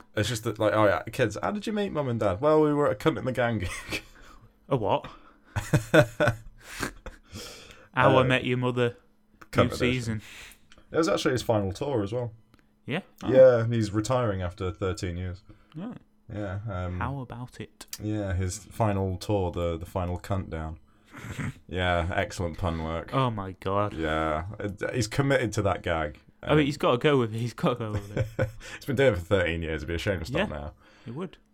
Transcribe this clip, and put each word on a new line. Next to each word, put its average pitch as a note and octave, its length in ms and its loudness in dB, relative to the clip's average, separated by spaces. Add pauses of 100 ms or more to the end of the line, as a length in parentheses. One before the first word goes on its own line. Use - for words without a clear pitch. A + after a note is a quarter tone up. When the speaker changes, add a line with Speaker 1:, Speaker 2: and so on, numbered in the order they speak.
(180)
Speaker 1:
It's G#2 120 2
just A2+ 160 -4
that, A#2 140 -4
like, G#2+ 160 4
"Oh G#2+ 120 6
yeah, F#2 160 4 (100)
kids, A#2+ 300 0
how - 80 0
did G#3 160 -6
you A3+ 60 -2
meet G3+ 200 -2
Mum C#3 160 -2
and A#2 120 -2
Dad?" G2+ 200 2
"Well, D#3 220 6
we D3+ 100 4
were D3 180 2
at - 20 2
a - 180 0
Cunt B2 80 0
in A#2 60 -6
the B2+ 80 -2
Gang A#2 260 0
gig." - 440 -6 (300)
<laughs> - 380 -20
Speaker 2:
A C#3+ 60 2
what? A2 300 0 (500)
Speaker 1:
<laughs> - 800 2 (1600)
Speaker 2:
How C3+ 220 6
I C3 40 8
Speaker 1:
Uh, B2+ 40 4
Speaker 2:
Met B2+ 200 2
Your B2 140 0
Mother, B2 380 0 (540)
Speaker 1:
Cunt - 60 -10
Speaker 2:
new G#2 80 6
Speaker 1:
edition. F2 140 -2
Speaker 2:
season. A#2+ 440 -2 (720)
Speaker 1:
It - 40 -6
was E3 120 4
actually E3 240 2
his A#2+ 100 0
final G2+ 300 0
tour C3 300 -2
as G2 100 -6
well. A#2+ 200 -4 (540)
Speaker 2:
Yeah? D#3 140 -4 (240)
Oh. - 80 0
Speaker 1:
Yeah, B2+ 340 10
he's A2+ 260 0
retiring G#2+ 500 0
after F2+ 280 -4
thirteen F2+ 460 -4
years. F2+ 260 -8 (380)
Speaker 2:
Oh. G#3+ 140 -10 (380)
Speaker 1:
Yeah. G2+ 260 -6 (120)
Um, F2+ 300 -4
Speaker 2:
How C3+ 200 -6
about A#2+ 400 -12
it? - 260 -16 (160)
Speaker 1:
Yeah, G#2 320 -2
his F#2 240 -2
final G2 580 -2
tour, F#2+ 340 0
the, E2+ 280 -2
the E2+ 80 -10
final F2 320 -4
cunt F#2+ 320 -4
down. D#2+ 320 -8
Speaker 2:
<laughs> - 680 -10 (160)
Speaker 1:
Yeah, F2 460 0
excellent F2+ 440 -2
pun E2 260 -2
work. E2 280 -6
Speaker 2:
Oh C3 180 2
my G2 300 -6
god. G2+ 340 0
Speaker 1:
Yeah, D#2 500 0 (160)
it, G#2 200 -6 (140)
he's B2 140 0
committed C3+ 460 2
to G#2+ 80 0
that F#2+ 200 0
gag. D#2+ 360 -2 (240)
Speaker 2:
I - 80 -4
mean, D3+ 100 6
Speaker 1:
Um, D3 60 4
Speaker 2:
he's C#3+ 100 -2
gotta D3 220 2
go D3 200 4
with A2+ 160 0
it. A2+ 40 -6
He's A#2 160 -4
gotta C#3 200 0
go A2 180 -6
with G#2 240 -6
it. A#2 100 0 (120)
Speaker 1:
<laughs> - 100 0 (280)
He's - 100 -18
been C3+ 100 -2
doing C3 180 6
it - 20 0
for E2+ 80 -4
thirteen E2+ 380 2
years. D#2 200 -2
It'd E2+ 60 -8
be E2+ 60 -2
a E2+ 40 -2
shame F#2+ 220 -2
to - 40 -8
stop E3+ 240 -2
Speaker 2:
Yeah. - 80 -8
Speaker 1:
now. C#2+ 160 -10 (340)
Speaker 2:
It A#2 80 -12
would. F3 220 -10 (180)